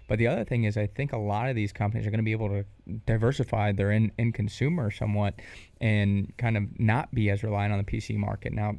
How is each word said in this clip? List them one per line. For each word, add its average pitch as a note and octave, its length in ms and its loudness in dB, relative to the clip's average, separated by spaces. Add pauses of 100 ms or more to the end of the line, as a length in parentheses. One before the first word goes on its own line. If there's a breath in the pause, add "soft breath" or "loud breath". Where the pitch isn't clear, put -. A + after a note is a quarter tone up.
But A2 100 2
the A#2 80 4
other A#2 160 0
thing A#2 220 2
is G#2+ 100 2
I G#2+ 120 0
think C#3 260 -4
a A#2+ 40 -2
lot G#2 300 0
of C3+ 80 -2
these G#2 160 0
companies G#2+ 340 -2
are G#2 60 -2
gonna A2 120 2
be A2 100 2
able A2 160 0
to G2+ 160 -2 (400)
diversify A2+ 640 2
their G2+ 220 2
end, A2 260 4
end A#2 140 2
consumer A#2+ 580 -2
somewhat G#2 440 -2 (440 loud breath)
and G2+ 580 2
kind A2+ 200 0
of G#2 200 -4
not A2+ 380 2
be G#2+ 140 2
as G2+ 120 0
reliant G#2 300 0
on G2+ 60 0
the G2 80 -2
P G#2+ 160 -4
C G#2+ 160 -4
market. G#2 340 -4
Now, G#2 280 -2